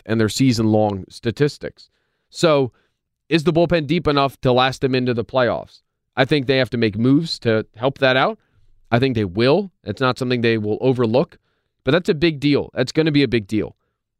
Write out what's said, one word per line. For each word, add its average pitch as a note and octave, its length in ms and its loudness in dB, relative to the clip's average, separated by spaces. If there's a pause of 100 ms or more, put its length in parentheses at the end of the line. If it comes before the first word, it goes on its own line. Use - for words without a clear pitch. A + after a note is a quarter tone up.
and A2+ 140 0
their A2 100 2
season-long G#2+ 800 0
statistics. - 800 -6 (400)
So, C#3+ 420 0 (580)
is D#3 140 0
the E3 100 0
bullpen E3 340 0
deep E3 200 -2
enough C#3 340 0
to B2+ 100 2
last B2+ 300 0
them C3 140 0
into B2+ 180 0
the A2+ 120 -6
playoffs? G#2+ 560 -2 (340)
I C3 100 0
think C#3+ 200 0
they C3 120 0
have B2+ 140 0
to A#2+ 60 -4
make A2 200 0
moves C#3 420 0
to A2 260 -2 (100)
help C3 220 -4
that B2+ 180 2
out. E3+ 220 0 (540)
I A#2 80 2
think C3 160 0
they G#2+ 100 -2
will. C3 460 0 (120)
It's G#2 180 -8
not B2+ 160 0
something B2 240 -2
they A2+ 160 2
will G#2+ 240 -4
overlook, B2 560 0 (460)
but - 80 -2
that's F3 180 0
a G3+ 40 2
big D#3 260 -2
deal. C3+ 340 0
That's B2 180 -4
gonna D#3 200 0
be C#3+ 120 2
a C3 40 2
big A2 200 -2
deal. G2+ 280 -4 (440)